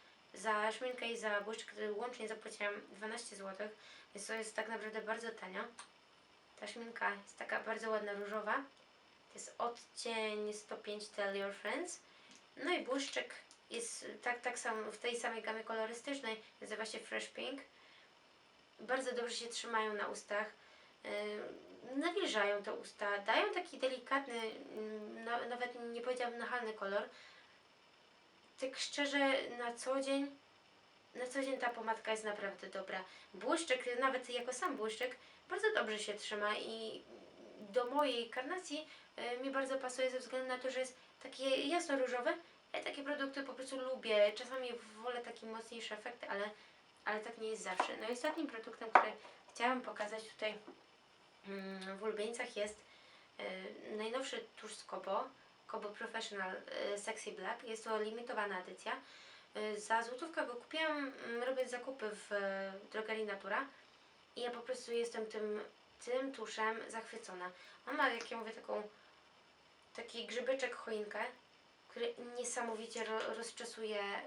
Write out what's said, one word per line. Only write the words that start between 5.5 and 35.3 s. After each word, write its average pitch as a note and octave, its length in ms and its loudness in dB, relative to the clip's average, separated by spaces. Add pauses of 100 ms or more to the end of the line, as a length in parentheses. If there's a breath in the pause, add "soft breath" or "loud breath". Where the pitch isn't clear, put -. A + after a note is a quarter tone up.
Ta G#3+ 60 -8
szminka A3+ 480 0
jest G3+ 240 -12
taka - 220 0
bardzo A3 300 -2
ładna, G#3 220 2
różowa. G#3 400 0 (800)
To - 20 -16
jest - 240 -10
odcień A3 960 0
sto - 220 -8
pięć G#3 320 -6
Tell G3 280 2
Your G3 180 0
Friends. C4+ 460 -2 (560 loud breath)
No E4+ 160 2
i C4 120 4
błyszczyk C4+ 500 0 (360)
jest - 360 -4 (160)
tak, A#3+ 180 2
tak A#3+ 180 -2
sam, G#3+ 340 0
w - 60 -8
tej A#3+ 220 0
samej A3+ 220 -2
gamie A3 220 -2
kolorystycznej, A3+ 760 -2 (180 loud breath)
nazywa - 260 -2
się - 120 -4
Fresh - 300 -4
Pink. C4 320 -4 (1200 loud breath)
Bardzo B3 320 2
dobrze A#3 220 0
się A#3 140 -4
trzymają A3 460 0
na G#3 140 0
ustach. G#3+ 440 0 (520 loud breath)
Yy, G#3 60 -4 (840)
nawilżają C#4 680 4
te G3+ 100 -2
usta, - 460 -2
dają E4 360 6
taki F4+ 240 -2
delikatny, B3+ 600 2 (360)
mm, G#3+ 480 -4
na-, A#3+ 220 2
nawet A#3+ 460 -2
nie A#3 80 -4
powiedziałabym B3 380 0
nachalny A3+ 340 0
kolor. G3+ 300 2 (1600 loud breath)
Tak C4+ 160 0
szczerze, C#4+ 420 2 (400)
na A#3+ 160 0
co C4 260 2
dzień, C#4 360 2 (800)
na B3 120 -2
co C4 160 0
dzień C4 160 2
ta B3 120 4
pomadka A3+ 400 0
jest G#3+ 140 2
naprawdę G#3 420 -2
dobra. F#3+ 380 -4 (300 loud breath)
Błyszczyk, B3+ 680 4
nawet C4 300 4
jako A#3+ 220 0
sam C#4+ 240 2
błyszczyk, A3 400 0 (320 loud breath)